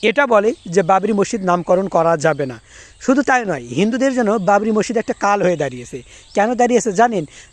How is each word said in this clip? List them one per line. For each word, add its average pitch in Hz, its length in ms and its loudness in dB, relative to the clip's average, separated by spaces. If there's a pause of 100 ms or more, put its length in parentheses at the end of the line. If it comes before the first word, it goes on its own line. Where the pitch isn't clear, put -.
এটা 247 240 2
বলে 226 280 2 (120)
যে 185 160 0
বাবরি 190 300 0
মসজিদ 196 320 -2
নামকরণ 180 440 0
করা 165 280 2
যাবে 147 300 -2
না? 127 140 -12 (400)
শুধু 269 220 2
তাই 247 220 0
নয়, 156 180 -4
হিন্দুদের 220 520 -2
জন্য 233 160 0
বাবরি 208 420 0
মসজিদ 214 240 -2
একটা 233 240 -4
কাল 202 220 0
হয়ে 175 140 2
দাঁড়িয়েছে। 127 460 -8 (320)
কেন 214 200 0
দাঁড়িয়েছে 240 380 2
জানেন? 208 320 2 (280)